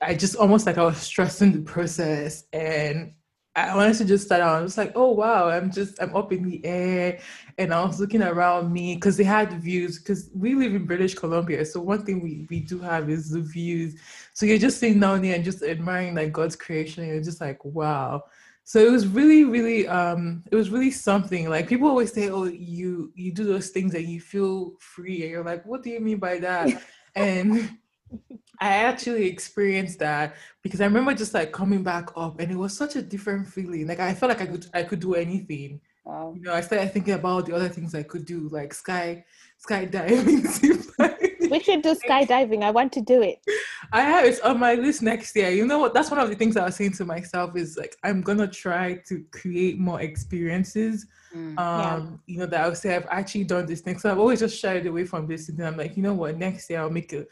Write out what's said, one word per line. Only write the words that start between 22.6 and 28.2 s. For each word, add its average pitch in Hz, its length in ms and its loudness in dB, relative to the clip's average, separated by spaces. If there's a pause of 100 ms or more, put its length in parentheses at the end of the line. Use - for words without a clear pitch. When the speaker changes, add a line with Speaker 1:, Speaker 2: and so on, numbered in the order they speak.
Speaker 1:
you 180 160 -6
do 208 120 -4
those 196 260 -2
things 185 240 -2
and 170 140 -4
you 170 120 -8
feel 190 600 -4
free." 180 420 -10
And 160 80 -6
you're 170 140 -8
like, 170 220 -8
"What 254 180 -8
do 247 60 -8
you 233 100 -8
mean 220 180 -2
by 180 220 -2
that?" 175 400 0 (160)
Speaker 2:
<laughs> - 200 -16
Speaker 1:
And 202 600 0 (840)